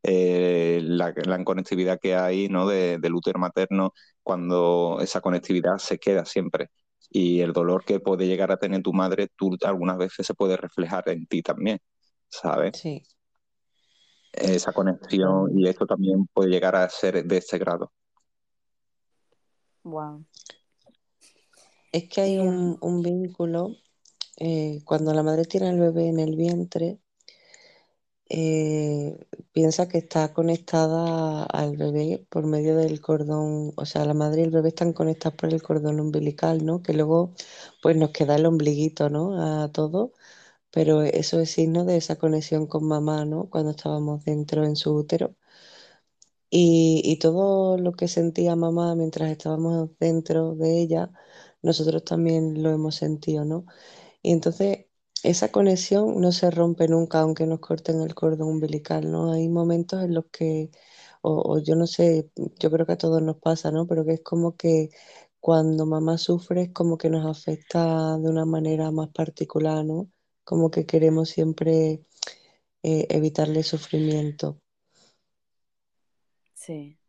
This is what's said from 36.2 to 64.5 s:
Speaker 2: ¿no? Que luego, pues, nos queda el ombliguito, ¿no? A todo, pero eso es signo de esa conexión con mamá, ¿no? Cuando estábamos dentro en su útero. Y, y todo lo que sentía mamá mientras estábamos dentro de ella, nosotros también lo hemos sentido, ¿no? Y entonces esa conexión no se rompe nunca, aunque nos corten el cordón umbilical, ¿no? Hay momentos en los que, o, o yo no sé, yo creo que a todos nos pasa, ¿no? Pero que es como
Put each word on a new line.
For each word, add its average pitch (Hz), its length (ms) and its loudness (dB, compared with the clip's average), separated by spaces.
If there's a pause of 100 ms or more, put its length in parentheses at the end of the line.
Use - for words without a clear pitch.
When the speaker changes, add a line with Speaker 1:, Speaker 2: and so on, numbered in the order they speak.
Speaker 2:
¿no? 165 180 -2
Que 165 120 -2
luego, 165 400 2 (480)
pues, 160 140 6
nos 156 140 4
queda 147 260 2
el 160 100 4
ombliguito, 151 640 2
¿no? 156 540 -2
A 147 80 -8
todo, 170 400 -2 (580)
pero 156 320 4
eso 156 380 0
es 160 120 0
signo 165 340 2
de 180 120 2
esa 160 200 -2
conexión 156 500 0
con 156 180 -2
mamá, 151 380 0
¿no? 156 260 -6
Cuando 156 220 -2
estábamos 147 520 -4
dentro 151 400 -2
en 151 120 0
su 151 180 -2
útero. 151 420 -2 (1120)
Y, 165 540 6
y 156 140 2
todo 190 600 2
lo 180 140 0
que 175 160 -4
sentía 170 480 0
mamá 170 400 0
mientras 160 340 -2
estábamos 160 600 -2 (100)
dentro 165 560 0
de 160 240 2
ella, 165 300 -2 (520)
nosotros 160 420 0
también 160 580 0
lo 160 80 2
hemos 156 260 -2
sentido, 151 480 -4
¿no? 165 220 -4 (560)
Y 175 100 2
entonces 170 540 0 (360)
esa 180 300 2
conexión 196 680 2
no 180 120 4
se 175 180 2
rompe 170 380 2
nunca, 165 320 2
aunque 160 260 0
nos 160 140 -2
corten 160 420 -2
el 160 120 -4
cordón 156 340 0
umbilical, 156 640 -2
¿no? 165 200 0
Hay 160 160 0
momentos 170 540 0
en 175 120 -2
los 165 180 -2
que, 156 380 -4 (520)
o, 156 320 0
o 156 60 2
yo 156 160 2
no 170 100 4
sé, 165 440 2 (280)
yo 160 120 0
creo 165 160 2
que 175 60 -2
a 175 60 -2
todos 160 240 2
nos 160 160 -2
pasa, 160 320 0
¿no? 160 160 0
Pero 160 180 0
que 160 100 2
es 160 80 -6
como 170 340 -2